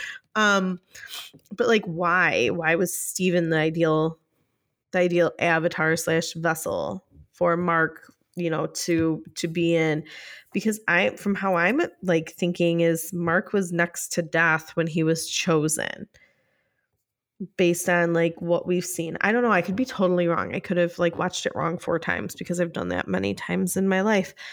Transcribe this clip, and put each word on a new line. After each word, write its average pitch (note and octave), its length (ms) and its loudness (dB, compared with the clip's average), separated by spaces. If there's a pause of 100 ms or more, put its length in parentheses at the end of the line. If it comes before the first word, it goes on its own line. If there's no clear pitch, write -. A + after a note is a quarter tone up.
(360)
Um, G3 440 2 (760)
but, - 120 2
like, A3+ 180 4
why? E3 640 2
Why E3 260 2
was F3+ 200 0
Steven F3 540 0
the D#3+ 80 4
ideal, D#3+ 600 2 (720)
the F#3 80 2
ideal F3 400 4
avatar D#3+ 560 2
slash E3 380 -2
vessel D#3+ 680 -2 (300)
for E3+ 240 2
Mark, E3 560 0 (220)
you F3 140 -4
know, D#3 180 -2
to, D#3+ 560 0 (120)
to - 120 -4
be E3 280 0
in? D#3+ 280 2 (500)
Because G#3+ 340 -2
I, F3 240 2
from G3+ 240 -2
how F#3+ 200 0
I'm, F#3+ 260 2 (200)
like, E3 300 0
thinking F3 500 0
is E3 300 0
Mark F3 400 0
was F#3+ 220 0
next E3+ 400 -2
to F3 80 0
death D#3+ 540 0
when E3 120 0
he D#3+ 160 0
was D#3+ 260 0
chosen D3+ 800 -2 (1500)
based F3 320 2
on, E3+ 240 2
like, E3 280 2
what E3+ 260 0
we've F3+ 180 0
seen. E3 360 -6
I G3+ 100 2
don't A#3+ 120 2
know. A#3 80 2
I F3+ 100 4
could F#3 140 -4
be B3+ 100 0
totally F3+ 420 2
wrong. D#3 280 -2
I - 40 -4
could - 180 -4
have, F3 220 0
like, E3+ 180 0
watched F3 280 -4
it - 100 -2
wrong E3 220 -2
four E3+ 220 -2
times F#2 360 -4
because F3 240 -6
I've E3+ 140 -2
done F2+ 160 -4
that F2+ 180 -4
many - 260 -2
times F3+ 420 -4
in F#3+ 120 0
my F#3+ 140 2
life. G3+ 320 0 (200)